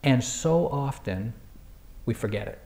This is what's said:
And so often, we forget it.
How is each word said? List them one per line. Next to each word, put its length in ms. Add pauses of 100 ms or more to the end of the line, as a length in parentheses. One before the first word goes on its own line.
And 200
so 440
often, 640 (720)
we 80
forget 340
it. 180